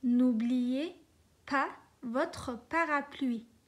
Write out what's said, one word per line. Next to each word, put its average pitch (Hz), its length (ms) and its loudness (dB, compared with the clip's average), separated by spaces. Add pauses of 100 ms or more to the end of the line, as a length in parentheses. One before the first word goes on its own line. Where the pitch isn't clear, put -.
N'oubliez 247 920 2 (500)
pas 277 240 0 (320)
votre 254 560 -4 (100)
parapluie. 285 760 -2 (220)